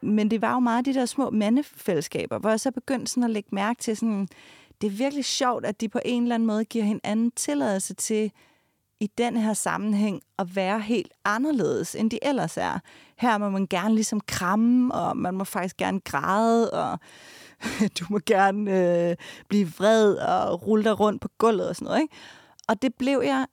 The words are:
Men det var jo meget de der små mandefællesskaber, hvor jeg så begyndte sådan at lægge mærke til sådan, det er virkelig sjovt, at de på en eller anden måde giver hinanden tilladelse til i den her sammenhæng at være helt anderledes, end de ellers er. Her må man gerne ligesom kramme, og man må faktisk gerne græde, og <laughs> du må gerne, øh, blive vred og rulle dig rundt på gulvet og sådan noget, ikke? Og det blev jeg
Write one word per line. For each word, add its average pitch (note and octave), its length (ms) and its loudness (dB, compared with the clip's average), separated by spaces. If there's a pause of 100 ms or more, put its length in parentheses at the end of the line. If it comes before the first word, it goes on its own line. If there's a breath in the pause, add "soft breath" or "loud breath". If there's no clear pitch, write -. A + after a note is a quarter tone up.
Men G#3+ 280 2
det A3 120 0
var A3+ 100 0
jo B3 60 0
meget B3 260 2
de C4+ 100 0
der C4 120 0
små C4 240 -2
mandefællesskaber, G#3 1080 -2
hvor G#3 120 0
jeg A3 100 0
så C4 100 -2
begyndte B3 360 -6
sådan B3 160 -2
at A#3 80 2
lægge G#3+ 220 -4
mærke G3+ 300 -2
til A3 140 -2
sådan, G#3 320 -2 (520 loud breath)
det G#3 60 -2
er G#3 40 0
virkelig C4+ 340 -2
sjovt, - 420 -2
at - 140 -4
de A3+ 80 -2
på B3 160 -4
en A#3+ 180 0
eller A#3+ 120 0
anden A3+ 120 2
måde G#3+ 180 0
giver A3+ 200 -2
hinanden A3 460 0
tilladelse A#3 640 -2
til G#3+ 380 -2 (680 soft breath)
i G#3 180 -2
den A#3 180 0
her A3 180 2
sammenhæng G3+ 680 0 (160)
at F#3 180 -4
være G3 240 0
helt A3 320 -2 (120)
anderledes, G#3 680 0
end A3 160 0
de A3 120 -4
ellers A#3 340 -2
er. F2+ 220 -2 (400 loud breath)
Her A3+ 200 2
må G#3 120 -2
man G3 160 -2
gerne G3 280 0
ligesom A3 260 0
kramme, A#3 720 2
og F3+ 220 -2
man F3+ 180 -2
må F#3+ 100 -2
faktisk F#3 320 -6
gerne F#3+ 240 -2
græde, G#3+ 680 2
og - 280 -4 (500 loud breath)
<laughs> - 500 -2
du F3 120 -8
må G#3 160 0
gerne, G3 440 2
øh, F3 460 2 (320 loud breath)
blive G3 300 2
vred G#3+ 360 6
og - 520 0
rulle G#3+ 180 4
dig G#3+ 160 2
rundt G#3 220 2
på G#3 60 -8 (100)
gulvet G#3+ 300 2
og F3 80 -6
sådan - 100 -10
noget, A#3 140 0
ikke? D#4 140 -2 (540 loud breath)
Og A3 140 0
det C4 120 0
blev C4 300 0
jeg C4+ 280 0